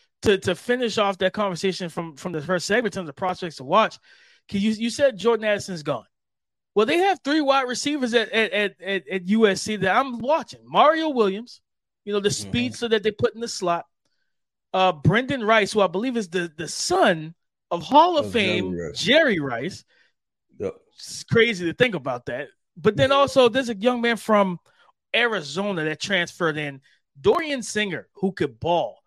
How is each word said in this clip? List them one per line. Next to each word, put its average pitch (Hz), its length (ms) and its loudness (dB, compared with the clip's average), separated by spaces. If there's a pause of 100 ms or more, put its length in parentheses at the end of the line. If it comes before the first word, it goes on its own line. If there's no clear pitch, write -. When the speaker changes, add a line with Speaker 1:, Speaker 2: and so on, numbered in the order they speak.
(240)
Speaker 1:
to, 202 160 4
to 190 160 -2
finish 240 420 -2
off 202 220 0
that 185 140 0
conversation 185 560 -4
from, 165 260 -10
from 180 160 -10
the 156 100 -6
first 175 240 -2
segment 214 300 0
in 196 40 -8
terms 170 100 -8
of - 60 -14
prospects 180 420 -6
to 131 60 -14
watch, 180 360 2 (480)
Keith, 202 140 -4
you, 220 100 2
you 220 180 -4
said 262 280 2
Jordan 220 280 0
Addison's 196 380 -4
gone. 135 220 -6 (680)
Well, 214 120 4
they 302 120 2
have 370 260 2
three 302 180 0
wide 269 260 2
receivers 254 460 -4
at, 226 180 0
at, 208 200 0
at, 202 300 -2
at, 190 260 -4
at 180 220 -6
U 220 180 6
S - 160 0
C 220 140 -4
that 185 180 2
I'm 247 240 0
watching. 311 440 -2
Mario 294 460 4
Williams, 226 520 -2 (420)
you 202 100 -6
know, 208 60 0
the 202 100 0
Speaker 2:
Mm-hmm. 202 200 -6
Speaker 1:
speedster 240 400 -4
that 214 140 2
they 214 80 0
put - 240 -2
in 226 60 -14
the 233 60 -6
slot. 170 380 -2 (880)
Uh, 185 180 4
Brendan 226 520 0
Rice, 214 300 2
who 214 80 4
I 190 60 4
believe 226 300 -2
is 190 120 -4
the, 175 280 -4
the 160 100 -10
son 175 680 0 (340)
of 175 140 -4
Hall 320 340 6
of 214 100 0
Speaker 2:
Of 190 60 -6
Jerry 214 120 2
Speaker 1:
Fame 185 300 -2
Speaker 2:
Rice. 165 220 -8
Speaker 1:
Jerry 240 420 4
Rice. 135 440 -6 (720)
Speaker 2:
Yep. 98 160 -6 (220)
Speaker 1:
It's - 300 -14
crazy 220 400 2
to 160 80 -2
think 240 220 2
about 127 320 -8
that. 139 200 -8 (280)
But 202 200 2
then 269 160 2
Speaker 2:
<laughs> 277 80 4
Speaker 1:
also 269 300 4
there's 240 200 -2
a 226 60 -4
young 240 260 0
man 233 160 0
from 196 420 2 (560)
Arizona 196 680 -2
that 156 160 -4
transferred 170 580 -2
in, 143 240 -8 (380)
Dorian 285 420 0
Singer, 185 520 -6
who 190 180 -4
could 139 280 -4
ball. 151 480 -2